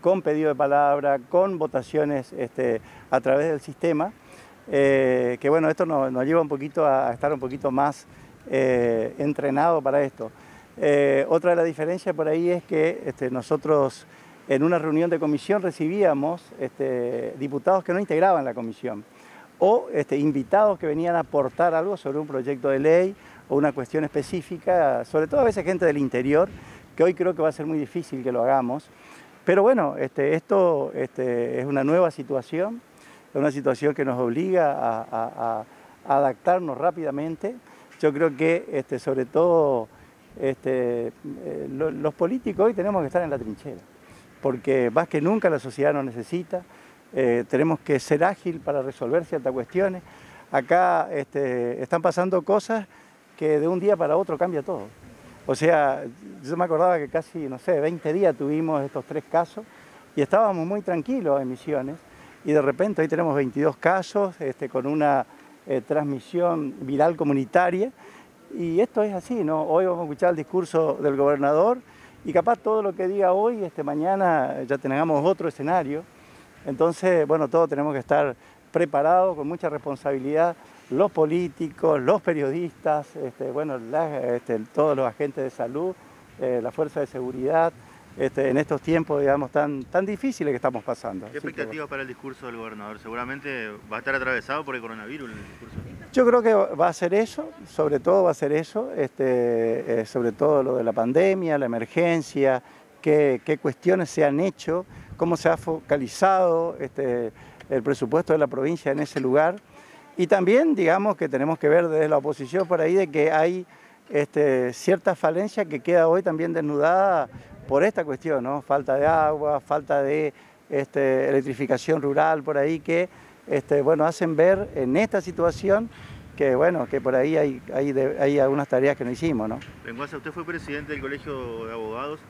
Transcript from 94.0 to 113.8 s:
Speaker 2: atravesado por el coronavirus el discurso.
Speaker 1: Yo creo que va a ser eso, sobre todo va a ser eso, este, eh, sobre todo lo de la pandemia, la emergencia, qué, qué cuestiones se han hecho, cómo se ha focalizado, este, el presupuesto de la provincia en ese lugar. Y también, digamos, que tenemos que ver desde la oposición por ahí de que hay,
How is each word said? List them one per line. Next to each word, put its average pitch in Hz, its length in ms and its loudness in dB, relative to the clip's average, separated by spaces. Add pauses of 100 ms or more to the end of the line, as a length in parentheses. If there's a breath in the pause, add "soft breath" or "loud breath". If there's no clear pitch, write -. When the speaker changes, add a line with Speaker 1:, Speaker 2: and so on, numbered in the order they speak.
Speaker 2:
atravesado 131 500 -4
por 139 120 -8
el 120 60 -8
coronavirus 113 500 -12
el 107 60 -14
discurso. - 380 -18 (380)
Speaker 1:
Yo 254 120 4
creo 240 160 6
que 220 120 4
va 175 360 2
a 165 40 -4
ser 175 200 -2
eso, 226 360 -2 (180)
sobre 147 320 0
todo 180 240 4
va 175 80 4
a 147 40 0
ser 143 160 -2
eso, 214 440 -4
este, 120 1080 0
eh, 110 40 -4
sobre 117 280 -2
todo 143 280 2
lo 131 140 0
de 123 80 -2
la 113 80 0
pandemia, 160 640 2
la 139 80 0
emergencia, 135 960 0 (400 loud breath)
qué, 147 420 4
qué 151 140 -2
cuestiones 175 520 0
se 156 160 0
han 143 160 0
hecho, 180 440 -4 (300 loud breath)
cómo 170 220 0
se - 100 0
ha 160 80 4
focalizado, 165 1200 0
este, 123 520 -4 (380 loud breath)
el 135 120 0
presupuesto 143 520 0
de 156 60 4
la 143 80 4
provincia 139 440 -4
en 147 80 -2
ese 151 220 -4
lugar. 147 340 2 (640 loud breath)
Y 180 100 0
también, 226 480 4
digamos, 196 400 2
que 160 140 -4
tenemos 139 280 -2
que 147 120 0
ver 170 180 4
desde 156 220 0
la 147 80 2
oposición 143 500 -2
por 170 140 0
ahí 165 140 2
de 190 120 2
que 151 240 2
hay, 175 340 0 (440 loud breath)